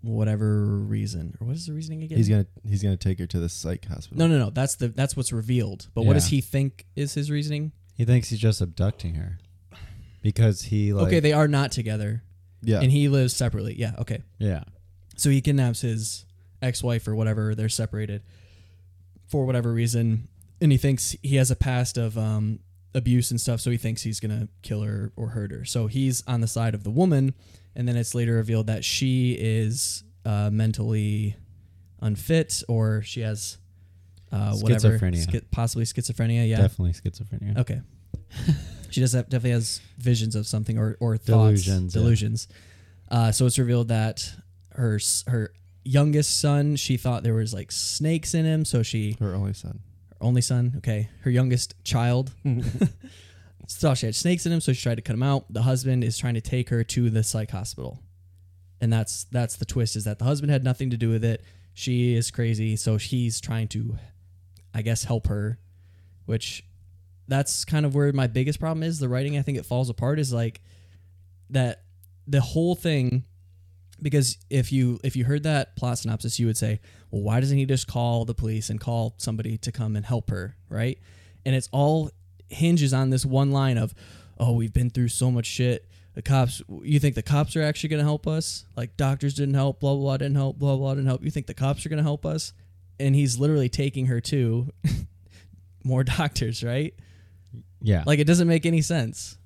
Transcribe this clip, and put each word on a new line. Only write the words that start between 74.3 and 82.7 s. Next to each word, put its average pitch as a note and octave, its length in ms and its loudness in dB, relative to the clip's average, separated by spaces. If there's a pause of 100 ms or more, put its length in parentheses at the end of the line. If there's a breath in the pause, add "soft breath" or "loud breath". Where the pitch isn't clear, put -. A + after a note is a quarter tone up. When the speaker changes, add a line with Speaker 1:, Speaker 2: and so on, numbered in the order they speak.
Speaker 1:
if C3 220 0
you, B2 320 2
if C3 120 -2
you B2 80 0
heard C#3+ 200 0
that D3+ 320 0
plot B2 220 -2
synopsis, A2+ 420 -4
you A#2 60 2
would A2 100 0
say, G#2+ 240 -2 (300 loud breath)
"Well, G#2 120 -4
why G#2+ 180 0
doesn't C#3 160 2
he C#3 80 2
just C3 220 0
call A#2 380 0
the A2+ 100 -4
police A2 360 -4
and G#2+ 100 -4
call A#2 380 -4
somebody A2 400 -4
to - 140 -6
come A2 240 -4
and G#2 80 -4
help A#2 260 -4
her?" F#2+ 260 -6 (120)
Right? A#2 300 -4 (480 soft breath)
And C3 80 2
it's C3 180 -2
all D3+ 380 2 (380)
hinges D#3+ 440 2